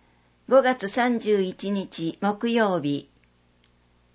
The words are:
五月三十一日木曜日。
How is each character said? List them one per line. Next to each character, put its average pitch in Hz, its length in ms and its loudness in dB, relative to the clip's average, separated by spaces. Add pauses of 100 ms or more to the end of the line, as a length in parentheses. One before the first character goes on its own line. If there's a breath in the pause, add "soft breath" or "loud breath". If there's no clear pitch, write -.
(500 soft breath)
五 262 120 6
月 220 260 0
三 240 300 0
十 208 240 0
一 185 280 -6
日 180 520 -6
木 208 260 -2
曜 214 320 2
日。 143 300 -4 (1040)